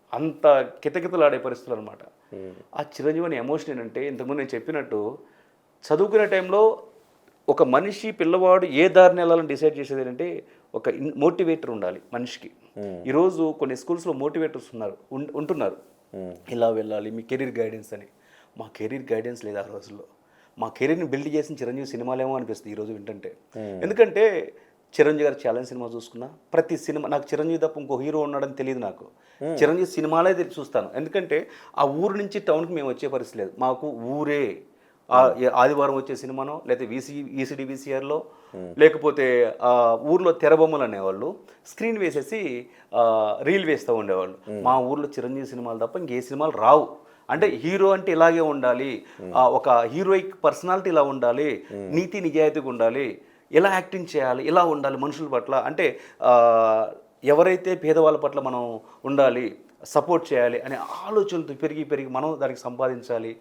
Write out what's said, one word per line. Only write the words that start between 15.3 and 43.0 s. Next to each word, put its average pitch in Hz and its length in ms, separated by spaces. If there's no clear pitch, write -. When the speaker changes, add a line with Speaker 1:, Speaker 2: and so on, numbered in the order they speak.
Speaker 1:
ఉంటున్నారు. 147 420
Speaker 2:
మ్మ్. 92 180
Speaker 1:
ఇలా 117 200
వెళ్ళాలి, 107 420
మీ 113 120
కెరీర్ 127 360
గైడెన్స్ 110 360
అని. 101 120
మా 107 180
కెరీర్ 120 360
గైడెన్స్ 113 320
లేదు 104 140
ఆ 98 140
రోజుల్లో. 101 320
మా 113 100
కెరీర్ని 160 380
బిల్డ్ 143 220
చేసిన 151 340
చిరంజీవి 127 240
సినిమాలేమో 131 500
అనిపిస్తుంది 110 360
ఈరోజు 107 200
వింటుంటే. 104 440
Speaker 2:
మ్మ్. 101 260
Speaker 1:
ఎందుకంటే 202 680
చిరంజీవి 147 300
గారు 127 180
ఛాలెంజ్ 123 200
సినిమా 123 180
చూసుకున్నా, 117 420
ప్రతి 165 240
సినిమా 151 320
నాకు 143 160
చిరంజీవి 160 240
తప్ప 156 200
ఇంకో 135 200
హీరో 151 220
ఉన్నాడని 143 340
తెలియదు 135 240
నాకు. 101 260
Speaker 2:
మ్మ్. 156 180
Speaker 1:
చిరంజీవి 170 240
సినిమాలే 165 480
తె-, 160 260
చూస్తాను. - 340
ఎందుకంటే 160 540
ఆ 143 60
ఊరు 160 280
నుంచి 202 280
టౌన్కి 165 320
మేము 147 160
వచ్చే 131 200
పరిస్థితి 123 300
లేదు. 95 200
మాకు 127 300
ఊరే. 135 720
ఆ, 127 180
Speaker 2:
మ్మ్. 123 160
Speaker 1:
ఏ - 20
ఆదివారం 139 480
వచ్చే 135 220
సినిమానో, 135 500
లేకపోతే 123 200
వీసీ, 131 280
ఈసీడీ, 135 500
వీసీఆర్లో, 139 580
Speaker 2:
మ్మ్. 92 240
Speaker 1:
లేకపోతే, 147 840
ఆ, 120 400
ఊర్లో 175 300
తెరబొమ్మలు 156 500
అనేవాళ్ళు 104 540
స్క్రీన్ 220 320
వేసేసి, 147 680
ఆ, 110 480